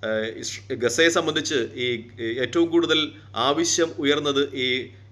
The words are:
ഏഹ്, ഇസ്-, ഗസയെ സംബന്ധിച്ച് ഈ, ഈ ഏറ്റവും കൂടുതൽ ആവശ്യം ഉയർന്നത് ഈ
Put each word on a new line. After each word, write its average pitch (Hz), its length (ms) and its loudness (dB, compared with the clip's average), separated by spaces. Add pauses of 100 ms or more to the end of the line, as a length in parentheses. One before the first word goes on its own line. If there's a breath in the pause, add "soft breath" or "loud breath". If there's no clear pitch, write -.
ഏഹ്, 110 340 -4
ഇസ്-, - 340 -10
ഗസയെ 120 360 4
സംബന്ധിച്ച് 156 460 0
ഈ, 123 540 -2 (100)
ഈ 117 200 -4
ഏറ്റവും 165 300 2
കൂടുതൽ 156 420 2 (240 loud breath)
ആവശ്യം 160 640 2
ഉയർന്നത് 143 580 0
ഈ 127 340 -2 (220 loud breath)